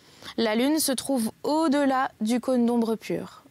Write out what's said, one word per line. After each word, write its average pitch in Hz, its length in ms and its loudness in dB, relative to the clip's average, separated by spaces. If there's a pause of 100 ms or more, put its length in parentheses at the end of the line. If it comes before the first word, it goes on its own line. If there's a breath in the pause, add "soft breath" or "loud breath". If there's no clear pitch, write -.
(360 loud breath)
la 226 180 0
Lune 277 240 2
se 285 140 0
trouve 240 380 -2 (120)
au-delà 277 680 2 (100)
du 233 200 0
cône 247 260 2
d'ombre 233 300 0
pur 180 540 -8